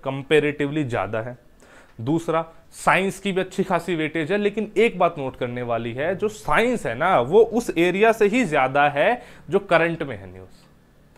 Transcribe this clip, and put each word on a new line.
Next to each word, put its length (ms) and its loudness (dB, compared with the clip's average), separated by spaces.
कंपैरेटिवली 800 0
ज़्यादा 360 -4
है, 180 -10
दूसरा, 520 -2
साइंस 480 0
की 140 -4
भी 80 0
अच्छी 240 -4
खासी 320 -2
वेटेज 360 -2
है, 60 0
लेकिन 380 -2
एक 220 2
बात 200 2
नोट 180 -6
करने 260 -6
वाली 300 -4
है, 240 -4
जो 120 -4
साइंस 580 0
है 80 -2
ना, 260 2
वो 220 4
उस 360 0
एरिया 340 4
से 140 2
ही 180 2
ज्यादा 440 2
है 340 0
जो 80 0
करंट 440 2
में 140 -8
है 160 -16
न्यूज़। 320 -20